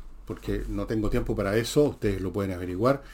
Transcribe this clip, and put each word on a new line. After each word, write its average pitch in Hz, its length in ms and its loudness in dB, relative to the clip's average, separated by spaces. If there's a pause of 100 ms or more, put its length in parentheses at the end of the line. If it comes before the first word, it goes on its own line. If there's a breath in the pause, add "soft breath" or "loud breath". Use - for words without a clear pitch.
(300)
porque 101 380 -4
no 101 180 -4
tengo 107 240 0
tiempo 117 240 2
para 104 220 2
eso, 117 260 4
ustedes 110 380 0
lo 92 120 -2
pueden 98 200 -2
averiguar. 90 500 0 (120)